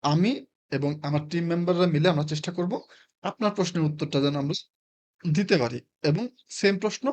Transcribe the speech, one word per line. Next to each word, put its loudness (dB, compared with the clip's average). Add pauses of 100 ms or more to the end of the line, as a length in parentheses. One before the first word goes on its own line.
আমি 2 (240)
এবং -2 (120)
আমার -2
টিম -2
মেম্বাররা 2
মিলে 4
আমরা 2
চেষ্টা -6
করব -2 (500)
আপনার -2
প্রশ্নের 0
উত্তরটা 0
যেন 0
আমরা -2 (760)
দিতে 2
পারি 0 (220)
এবং 0 (200)
সেম 0
প্রশ্ন -4